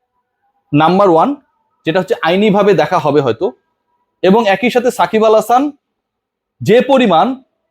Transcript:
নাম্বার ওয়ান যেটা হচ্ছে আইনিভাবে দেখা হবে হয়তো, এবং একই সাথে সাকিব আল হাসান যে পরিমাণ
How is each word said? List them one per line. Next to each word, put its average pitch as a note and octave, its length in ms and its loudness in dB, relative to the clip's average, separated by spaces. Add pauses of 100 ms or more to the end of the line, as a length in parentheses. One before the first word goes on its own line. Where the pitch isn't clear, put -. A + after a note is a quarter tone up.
(760)
নাম্বার F3+ 360 2
ওয়ান G3 260 0 (480)
যেটা E3+ 160 -2
হচ্ছে - 220 -4
আইনিভাবে G3 520 0
দেখা D#3 240 0
হবে D3 220 0
হয়তো, C#3 320 -4 (680)
এবং G3+ 260 2
একই G3 220 0
সাথে A#3+ 200 -2
সাকিব G#3+ 340 -2
আল A3 100 4
হাসান A#3+ 360 0 (880)
যে G3 200 2
পরিমাণ B3 540 0 (360)